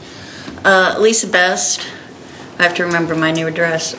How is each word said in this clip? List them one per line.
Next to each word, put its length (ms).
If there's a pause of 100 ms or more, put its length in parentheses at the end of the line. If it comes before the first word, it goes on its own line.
(640)
Uh, 360
Lisa 280
Best. 540 (760)
I 60
have 120
to 100
remember 300
my 160
new 160
address. 500